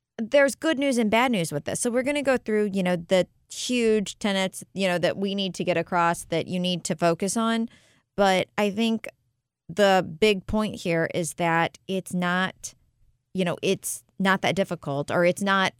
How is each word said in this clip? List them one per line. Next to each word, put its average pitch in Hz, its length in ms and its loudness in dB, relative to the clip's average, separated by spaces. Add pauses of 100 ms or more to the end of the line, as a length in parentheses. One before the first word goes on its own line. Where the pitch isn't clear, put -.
(180)
there's 277 360 2
good 320 240 -2
news 277 200 0
and 220 120 2
bad 233 220 4
news 170 200 0
with 147 120 -4
this. - 160 -4
So 247 100 -2
we're 247 120 0
gonna 285 200 -2
go 262 160 2
through, 208 340 0
you 196 100 0
know, 180 140 0
the 180 300 2 (240)
huge 220 680 0
tenets, 190 440 -2 (120)
you 190 140 0
know, 175 100 0
that 165 180 0
we 196 180 -4
need 190 200 -4
to 185 100 -4
get 170 140 0
across 170 480 0
that 165 220 -4
you 180 120 -4
need 180 240 -2
to 170 120 -2
focus 175 400 0
on. 226 320 -2 (480)
But 190 320 2 (100)
I 208 120 0
think 226 360 -2 (640)
the 190 380 4 (120)
big 208 280 2
point 214 300 -2
here 165 380 0
is 170 200 -2
that 165 440 0 (100)
it's 190 260 -6
not, 180 600 -2 (600)
you 185 100 0
know, 175 180 -2
it's - 400 -4 (160)
not 190 240 2
that 160 140 0
difficult, 151 540 -4
or 170 160 2
it's 180 160 0
not 196 380 2